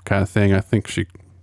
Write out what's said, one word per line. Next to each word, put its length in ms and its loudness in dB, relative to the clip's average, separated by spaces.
kinda 200 0
thing. 280 2
I 60 2
think 280 -2
she 180 -4